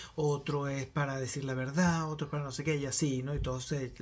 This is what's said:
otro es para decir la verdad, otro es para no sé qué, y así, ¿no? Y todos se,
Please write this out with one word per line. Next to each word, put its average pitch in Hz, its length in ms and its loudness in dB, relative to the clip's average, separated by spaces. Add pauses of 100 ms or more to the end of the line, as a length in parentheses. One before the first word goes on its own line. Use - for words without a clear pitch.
(160)
otro 143 500 2
es 139 200 -2
para 139 340 0
decir 135 240 -4
la 131 100 0
verdad, 160 560 2
otro 151 160 -4
es - 60 -8
para 147 100 0
no 139 80 -4
sé 139 140 -4
qué, 151 120 2
y 139 100 0
así, 131 360 2
¿no? 143 140 -2
Y - 40 0
todos 127 260 -2
se, 135 360 -2